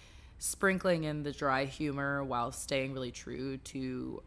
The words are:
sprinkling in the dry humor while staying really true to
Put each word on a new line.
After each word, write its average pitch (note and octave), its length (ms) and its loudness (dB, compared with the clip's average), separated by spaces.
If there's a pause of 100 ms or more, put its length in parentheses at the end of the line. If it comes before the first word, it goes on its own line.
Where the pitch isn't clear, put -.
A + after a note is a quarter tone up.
(400)
sprinkling F#3 680 4
in D3+ 180 -2
the C#3+ 80 -2
dry C3+ 340 4
humor C#3 580 0
while B2 280 0
staying C3+ 420 0
really C3 180 -4
true C3+ 460 -6
to B2+ 680 -6